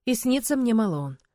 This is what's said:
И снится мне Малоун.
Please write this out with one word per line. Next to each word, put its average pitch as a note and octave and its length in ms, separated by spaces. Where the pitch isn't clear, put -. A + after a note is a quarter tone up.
И B3+ 100
снится B3+ 400
мне B3 180
Малоун. D#3 460